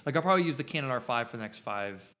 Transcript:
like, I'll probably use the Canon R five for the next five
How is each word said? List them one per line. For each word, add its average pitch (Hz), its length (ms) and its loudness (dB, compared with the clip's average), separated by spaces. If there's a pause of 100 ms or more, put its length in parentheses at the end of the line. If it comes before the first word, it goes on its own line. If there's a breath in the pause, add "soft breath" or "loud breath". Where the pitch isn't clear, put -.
like, 147 120 2
I'll 160 40 4
probably 185 220 6
use 151 140 2
the 143 80 -4
Canon 139 260 -2
R 123 80 2
five 117 300 0
for 120 80 -8
the 110 60 -6
next 107 160 -8
five 101 460 -4 (140)